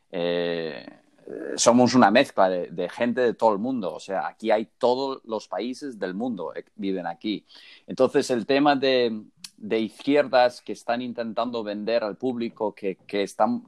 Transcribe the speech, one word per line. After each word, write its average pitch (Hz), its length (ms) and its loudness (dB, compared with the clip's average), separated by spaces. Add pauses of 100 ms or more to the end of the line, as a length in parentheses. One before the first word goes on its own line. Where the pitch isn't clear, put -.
(120)
eh, 85 760 -4 (680)
somos 120 380 6
una 113 160 8
mezcla 107 380 4
de, 87 200 -2
de 85 200 -6
gente 120 320 -2
de 113 140 2
todo 110 180 2
el 98 60 -2
mundo, 110 340 -4
o 80 80 -12
sea, 87 280 -6
aquí 110 220 -6
hay 110 160 2 (120)
todos 131 460 0
los 110 220 -8
países 120 520 -8
del 92 160 -6
mundo, 98 400 -6
eh, 85 100 -12 (120)
viven 95 300 -4
aquí. 95 380 -6 (420)
Entonces, 131 440 2
el 117 160 -2
tema 143 300 4
de, 123 480 0 (340)
de 110 220 -2
izquierdas 123 840 2
que 110 100 -12
están 120 300 -4
intentando 117 640 -6
vender 104 380 -2
al 101 140 -6
público 117 580 -4
que, 95 220 -6 (100)
que 101 180 -2
están, 113 440 -2